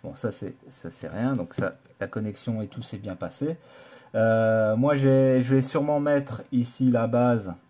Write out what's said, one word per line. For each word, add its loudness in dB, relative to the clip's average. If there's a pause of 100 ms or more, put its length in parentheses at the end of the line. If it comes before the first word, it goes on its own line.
Bon, -14
ça -6
c'est, -12 (140)
ça -16
c'est -16
rien. -2
Donc -6
ça, -4 (220)
la -6
connexion -6
et -8
tout -12
s'est -12
bien -10
passé. -8 (560)
Euh, 2
moi, 2
j'ai, 4
je 2
vais 4
sûrement 0
mettre -2
ici 0
la 2
base 2 (140)